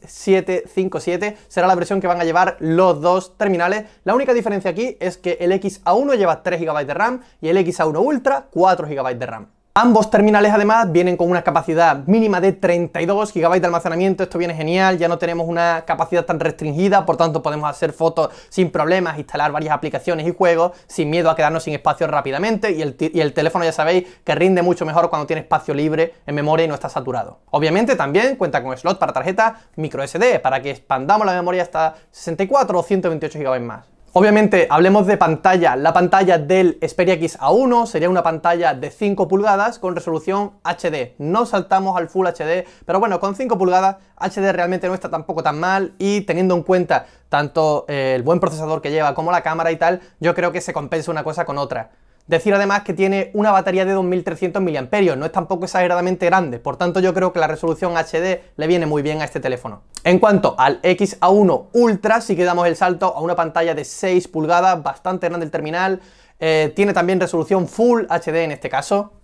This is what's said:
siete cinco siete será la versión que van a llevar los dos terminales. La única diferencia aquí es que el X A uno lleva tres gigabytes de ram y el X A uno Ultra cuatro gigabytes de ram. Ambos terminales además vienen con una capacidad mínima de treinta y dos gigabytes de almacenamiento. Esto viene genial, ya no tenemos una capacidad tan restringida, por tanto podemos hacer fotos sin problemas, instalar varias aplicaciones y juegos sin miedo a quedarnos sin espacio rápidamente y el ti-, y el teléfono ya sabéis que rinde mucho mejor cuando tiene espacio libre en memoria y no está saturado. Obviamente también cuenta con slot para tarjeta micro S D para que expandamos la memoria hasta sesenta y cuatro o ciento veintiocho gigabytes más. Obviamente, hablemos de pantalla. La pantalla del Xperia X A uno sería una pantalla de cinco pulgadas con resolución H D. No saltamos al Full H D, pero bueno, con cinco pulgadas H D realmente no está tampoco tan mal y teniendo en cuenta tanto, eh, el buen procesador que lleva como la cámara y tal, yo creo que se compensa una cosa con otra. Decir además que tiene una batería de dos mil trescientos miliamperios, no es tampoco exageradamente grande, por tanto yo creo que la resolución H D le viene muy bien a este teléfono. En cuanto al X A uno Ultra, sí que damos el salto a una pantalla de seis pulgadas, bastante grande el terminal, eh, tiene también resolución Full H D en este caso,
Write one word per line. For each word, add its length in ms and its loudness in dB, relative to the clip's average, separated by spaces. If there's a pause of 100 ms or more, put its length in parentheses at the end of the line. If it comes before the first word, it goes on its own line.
siete 640 0
cinco 280 -2
siete 360 -4 (120)
será 180 0
la 80 4
versión 260 -2
que 60 -2
van 140 0
a 40 -2
llevar 360 2
los 400 2
dos 360 0
terminales. 480 0 (200)
La 100 0
única 180 2
diferencia 380 -2
aquí 300 -4
es 180 -6
que 220 -4
el 120 0
X 320 -4
A 100 2
uno 200 2
lleva 280 0
tres 180 -4
gigabytes 260 -4
de 80 -6
ram 260 -2 (200)
y 80 -4
el 100 2
X 220 -2
A 60 2
uno 140 -2
Ultra 500 0
cuatro 360 2
gigabytes 320 -4
de 80 -8
ram. 220 -12 (260)
Ambos 360 4
terminales 420 4
además 400 2
vienen 240 2
con 140 0
una 100 0
capacidad 640 0
mínima 380 2
de 100 4
treinta 480 -2
y 60 -2
dos 260 -2
gigabytes 300 2
de 60 2
almacenamiento. 540 -2
Esto 140 -6
viene 180 -4
genial, 440 0
ya 100 2
no 80 -2
tenemos 320 -4
una 380 -2
capacidad 400 -2
tan 140 -2
restringida, 640 0
por 100 2
tanto 260 0
podemos 280 -4
hacer 240 -4
fotos 340 0 (220)
sin 200 0
problemas, 480 0
instalar 320 -2
varias 220 -4
aplicaciones 560 -4
y 60 -2
juegos 380 2 (140)
sin 220 -4
miedo 220 2
a 60 2
quedarnos 260 0
sin 100 -6
espacio 340 -2
rápidamente 640 -2
y 100 -4
el 140 -6
ti-, 180 -2
y 60 2
el 120 0
teléfono 320 0
ya 80 0
sabéis 320 0 (180)
que 120 -2
rinde 260 2
mucho 240 0
mejor 240 2
cuando 180 -4
tiene 140 -4
espacio 320 -2
libre 440 0 (100)
en 80 -6
memoria 320 2
y 20 -2
no 60 -6
está 160 -8
saturado. 480 -6 (120)
Obviamente 460 2
también 400 0
cuenta 260 -2
con 140 -8
slot 220 -2
para 160 -2
tarjeta 440 0 (180)
micro 260 -6
S 160 -6
D 220 2
para 200 -2
que 100 -8
expandamos 560 0
la 60 0
memoria 300 0
hasta 320 -2 (160)
sesenta 320 -6
y 40 -2
cuatro 320 2
o 40 2
ciento 260 0
veintiocho 300 -6
gigabytes 280 -2
más. 200 -14 (280)
Obviamente, 540 4
hablemos 380 4
de 100 4
pantalla. 580 2
La 200 2
pantalla 420 4
del 500 2
Xperia 280 0
X 260 -4
A 100 2
uno 360 4
sería 240 0
una 120 2
pantalla 520 0
de 160 -10
cinco 360 -2
pulgadas 520 0
con 180 -6
resolución 560 -4 (120)
H 260 -4
D. 260 -6
No 300 -2
saltamos 500 0
al 140 -4
Full 160 0
H 180 -4
D, 220 -2 (180)
pero 160 0
bueno, 200 0
con 140 -4
cinco 220 -2
pulgadas 400 2 (220)
H 200 -6
D 140 2
realmente 340 -2
no 60 -2
está 160 -6
tampoco 340 -6
tan 160 -2
mal 380 -2
y 240 0
teniendo 340 0
en 80 0
cuenta 440 0 (240)
tanto, 580 0
eh, 260 -2
el 80 -2
buen 160 2
procesador 440 -4
que 80 -4
lleva 240 0
como 180 -2
la 80 2
cámara 320 -2
y 40 -6
tal, 260 0 (180)
yo 140 0
creo 180 -2
que 80 -6
se 140 -8
compensa 360 -6
una 140 -4
cosa 220 -6
con 100 -6
otra. 360 -8 (320)
Decir 300 2
además 280 2
que 120 -6
tiene 400 -2
una 160 2
batería 340 2
de 100 0
dos 100 0
mil 180 -2
trescientos 400 -4
miliamperios, 540 0
no 100 -4
es 60 -10
tampoco 320 -4
exageradamente 640 0
grande, 340 -2
por 160 -8
tanto 240 -2
yo 120 2
creo 200 -2
que 80 -4
la 80 0
resolución 480 -4
H 240 -4
D 240 -4 (120)
le 120 -4
viene 180 0
muy 160 -2
bien 180 -4
a 40 -6
este 160 -8
teléfono. 420 -8 (220)
En 160 4
cuanto 360 4
al 280 2
X 360 0
A 100 4
uno 420 4
Ultra, 480 2
sí 160 -2
que 80 2
damos 240 2
el 80 0
salto 400 0
a 40 -8
una 140 -2
pantalla 400 -2
de 100 -6
seis 440 -2
pulgadas, 560 0
bastante 440 -6
grande 180 -6
el 40 -12
terminal, 500 -4 (380)
eh, 380 0
tiene 160 2
también 260 0
resolución 480 0
Full 420 2
H 220 -4
D 140 0
en 80 -4
este 180 -10
caso, 540 -2